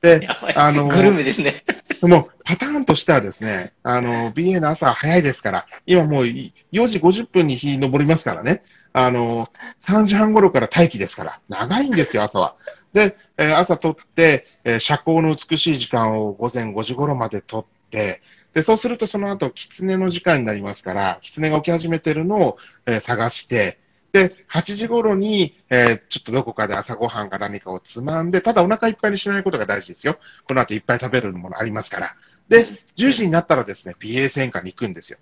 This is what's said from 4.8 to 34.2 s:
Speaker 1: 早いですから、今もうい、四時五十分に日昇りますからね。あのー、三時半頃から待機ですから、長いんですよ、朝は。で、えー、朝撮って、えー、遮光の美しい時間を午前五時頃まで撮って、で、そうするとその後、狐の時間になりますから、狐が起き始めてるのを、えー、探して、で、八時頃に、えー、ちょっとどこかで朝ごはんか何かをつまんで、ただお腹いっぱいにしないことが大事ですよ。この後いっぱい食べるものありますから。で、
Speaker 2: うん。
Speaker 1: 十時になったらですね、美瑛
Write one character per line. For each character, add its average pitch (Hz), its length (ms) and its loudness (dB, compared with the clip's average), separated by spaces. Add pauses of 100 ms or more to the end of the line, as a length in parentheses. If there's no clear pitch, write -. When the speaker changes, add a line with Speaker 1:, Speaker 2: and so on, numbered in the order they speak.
Speaker 1:
早 160 240 2
い 175 40 6
で 139 120 0
す - 100 -12
か 104 80 -2
ら、 92 160 -4 (180)
今 175 200 4
も 143 160 0
う 123 60 2
い、 123 260 -8 (180)
四 226 160 2
時 214 120 -2
五 175 120 6
十 226 140 -2
分 175 220 2
に 127 100 -2
日 139 220 -4
昇 139 80 0 (100)
り 143 80 2
ま 160 100 4
す - 80 -4
か 92 120 -4
ら 80 80 -12
ね。 160 200 -2 (300)
あ 127 180 4
の 117 340 -2
ー、 - 40 -20 (300)
三 214 260 2
時 202 100 2
半 214 180 2
頃 202 180 6
か - 100 2
ら - 120 -4
待 170 160 6
機 104 100 -10
で 95 80 -4
す - 80 -12
か 92 80 -12
ら、 - 160 -12 (100)
長 117 320 -2
い 285 80 -2
ん - 20 -2
で 165 140 2
す - 100 -8
よ、 104 80 2
朝 104 160 -2
は。 82 160 -2 (380)
で、 202 240 2 (200)
え 151 100 0
ー、 156 100 2
朝 175 200 2
撮 160 140 -2
っ 156 40 -6
て、 156 520 2 (160)
え 117 140 0
ー、 - 20 -2
遮 147 180 0
光 165 240 0
の 156 140 2
美 - 220 -6
し 156 160 0
い 139 40 -2
時 - 120 -8
間 110 300 0
を 107 120 -4
午 110 220 -6
前 113 180 -6
五 107 120 -6
時 110 100 -8
頃 143 220 -4
ま 117 120 -4
で 104 140 -8
撮 110 200 -10
っ - 40 -16 (260)
て、 104 300 -6 (320)
で、 160 100 0
そ 220 100 4
う 220 40 4
す 233 100 -6
る 233 100 -4
と 226 80 -4
そ 208 120 -8
の 202 120 -4
後、 190 220 -4
狐 - 460 -6
の 185 120 0
時 175 120 -6
間 156 180 2
に 120 60 -2
な 107 80 -2
り 101 80 -6
ま 101 120 -8
す - 100 -16
か 92 100 -8
ら、 95 280 -2
狐 156 280 -6
が 156 80 0
起 147 60 -2
き 175 80 -2
始 170 160 -2
め 165 120 -2
て 156 140 -2
る 160 120 -2
の 208 120 -2
を、 143 200 0 (280)
え 117 120 -2
ー、 - 20 -2
探 117 300 -2
し - 180 -12
て、 104 320 -2 (320)
で、 185 200 4 (160)
八 185 280 -4
時 220 120 -6
頃 226 280 0
に、 196 400 -2 (140)
え 123 140 4
ー、 117 260 2
ち - 80 -8
ょ - 40 -10
っ - 20 -20
と 113 80 -12
ど 131 120 0
こ 113 100 -10
か 107 140 -4
で 101 60 -6
朝 101 220 -8
ご 117 120 -4
は 107 160 -6
ん 98 60 -10
か 95 80 -8
何 101 220 -8
か 92 120 -14
を 92 80 -8
つ - 220 -16
ま 160 220 -4
ん 175 80 -4
で、 185 100 2
た 226 120 0
だ 185 100 6
お 180 40 4
腹 226 200 0
い 226 40 2
っ 214 40 -8
ぱ 214 140 -2
い - 20 -2
に 196 60 -4
し 202 120 -6
な 196 80 0
い 190 60 -4
こ 190 80 -2
と 143 80 -4
が 104 60 -4
大 101 160 -4
事 - 80 -20
で 90 60 -16
す - 120 -6
よ。 156 100 -2 (280)
こ 131 100 -4
の 127 60 4
後 113 120 -2
い 107 40 -4
っ - 40 -8
ぱ 120 140 -2
い 120 40 -6
食 127 120 -6
べ 127 100 0
る 101 120 -6
も 90 160 -14
の 92 100 -10
あ 113 40 -2
り 113 80 -6
ま 107 120 -6
す - 80 -12
か 95 80 -10
ら。 - 160 -10 (320)
で、 226 100 6
Speaker 2:
う 233 40 10
ん。 - 180 -6 (160)
Speaker 1:
十 254 160 2
時 226 140 0
に 165 60 0
な 165 100 2
っ - 40 -12
た 156 100 4
ら 123 80 -2
で 101 120 -10
す - 120 -18
ね、 87 120 -14
美 110 160 -10
瑛 135 140 0